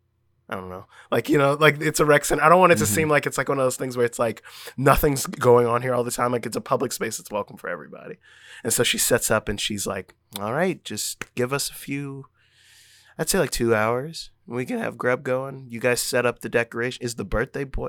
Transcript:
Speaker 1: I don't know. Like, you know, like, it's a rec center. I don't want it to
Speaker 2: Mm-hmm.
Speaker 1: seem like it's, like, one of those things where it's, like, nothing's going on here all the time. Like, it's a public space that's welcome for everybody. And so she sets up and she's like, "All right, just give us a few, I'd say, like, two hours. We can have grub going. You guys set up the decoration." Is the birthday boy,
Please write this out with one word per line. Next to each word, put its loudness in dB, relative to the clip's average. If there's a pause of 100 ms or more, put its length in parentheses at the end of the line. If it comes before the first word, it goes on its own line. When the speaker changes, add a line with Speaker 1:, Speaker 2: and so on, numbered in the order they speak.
(480)
Speaker 1:
I -6
don't -10
know. -14 (240)
Like, 0
you 4
know, 4
like, 4
it's 0
a 4
rec 6
center. 0
I 8
don't 8
want 8
it 2
to 0
Speaker 2:
Mm-hmm. 0
Speaker 1:
seem 2
like 2
it's, -8
like, -2
one 0
of 2
those 0
things -6
where 2
it's, -2
like, -2 (340)
nothing's 4
going 6
on 0
here -2
all 0
the -6
time. 0
Like, -2
it's -6
a -6
public -2
space -6
that's -14
welcome -6
for -10
everybody. -14 (460)
And -6
so 2
she 0
sets 0
up 0
and -4
she's -4
like, -8 (240)
"All -6
right, -2
just -8 (120)
give -2
us -4
a -18
few, -10 (880)
I'd -4
say, 2
like, 0
two 2
hours. -2 (140)
We -6
can -6
have -8
grub 0
going. -6
You -10
guys 0
set 0
up -2
the -8
decoration." -2
Is -6
the -8
birthday -4
boy, -6